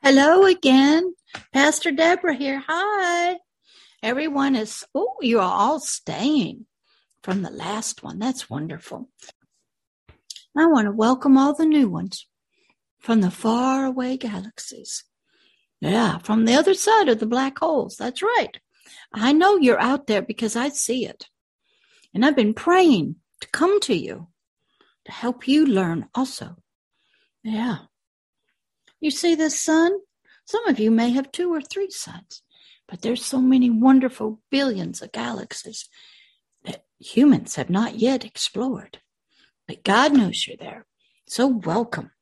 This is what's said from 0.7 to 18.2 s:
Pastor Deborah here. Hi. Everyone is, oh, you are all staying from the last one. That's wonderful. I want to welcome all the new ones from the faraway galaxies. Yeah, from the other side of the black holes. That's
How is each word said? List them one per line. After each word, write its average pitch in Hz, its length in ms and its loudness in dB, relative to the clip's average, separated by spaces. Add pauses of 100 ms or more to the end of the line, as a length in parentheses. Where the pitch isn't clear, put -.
Pastor 302 400 0
Deborah 330 440 2
here. 277 320 -6
Hi. 349 720 -2 (640)
Everyone 277 520 -2
is, 214 280 -6 (100)
oh, 440 260 -4
you 233 200 0
are 180 120 0
all 233 280 0
staying - 880 -4 (560)
from 190 180 -4
the 175 80 -8
last - 540 -10
one. 160 160 -12
That's 254 300 -6
wonderful. 151 600 -12 (1500)
I 311 120 4
want 269 180 4
to 202 60 -2
welcome 254 460 4
all 285 180 4
the 320 100 0
new 294 240 4
ones 175 380 -10 (720)
from 226 220 2
the 180 100 2
faraway 254 840 -2
galaxies. - 880 -12 (760)
Yeah, 180 380 0
from 220 260 0
the 233 80 2
other 330 220 4
side 415 340 2
of 220 100 2
the 220 60 -4
black 262 320 -4
holes. 294 400 -2
That's 247 240 -8